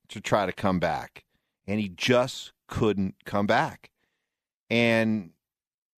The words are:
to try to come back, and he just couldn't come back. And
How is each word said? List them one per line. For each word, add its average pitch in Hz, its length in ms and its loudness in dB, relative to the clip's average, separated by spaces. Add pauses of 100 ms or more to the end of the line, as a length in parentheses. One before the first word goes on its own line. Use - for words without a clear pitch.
to 104 120 -14
try 107 240 2
to 90 80 -2
come 92 260 0
back, 78 460 -4 (420)
and 104 120 -2
he 104 100 -4
just 123 640 0 (140)
couldn't 98 480 0 (100)
come 101 200 -2
back. 131 440 0 (800)
And 113 600 0 (680)